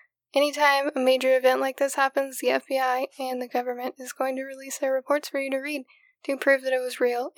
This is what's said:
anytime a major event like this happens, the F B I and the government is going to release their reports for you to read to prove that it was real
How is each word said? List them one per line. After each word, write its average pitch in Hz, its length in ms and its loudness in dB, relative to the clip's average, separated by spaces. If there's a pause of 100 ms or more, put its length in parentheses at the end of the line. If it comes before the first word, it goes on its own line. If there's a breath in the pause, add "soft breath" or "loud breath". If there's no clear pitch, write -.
(340 soft breath)
anytime 285 600 4
a 262 60 -2
major 262 340 4
event 254 280 4
like 269 160 -2
this 277 160 0
happens, 269 460 0
the 247 100 0
F 262 180 0
B 269 100 0
I 262 280 0 (120)
and 254 220 -6
the 247 80 -8
government 247 500 -4
is 254 140 -14
going 262 240 -2
to 269 60 -6
release 269 340 -12
their 269 160 0
reports 269 380 0
for 277 100 -4
you 269 100 -4
to 269 60 -2
read 277 280 -6 (400 soft breath)
to 277 120 -2
prove 269 240 4
that 262 140 -2
it 254 60 0
was 254 200 -6
real 247 380 0